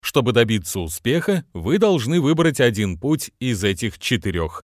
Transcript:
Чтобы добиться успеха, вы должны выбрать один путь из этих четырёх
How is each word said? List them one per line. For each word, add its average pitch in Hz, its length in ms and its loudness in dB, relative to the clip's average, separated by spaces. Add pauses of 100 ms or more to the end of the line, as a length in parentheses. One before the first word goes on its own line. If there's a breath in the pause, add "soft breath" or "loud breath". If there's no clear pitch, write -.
Чтобы 123 280 0
добиться 110 480 0
успеха, 143 640 -2 (100)
вы 98 240 0
должны 175 440 2
выбрать 156 380 2
один 104 380 2
путь 143 420 -4
из 117 240 -2
этих 101 360 -2
четырёх 87 720 -4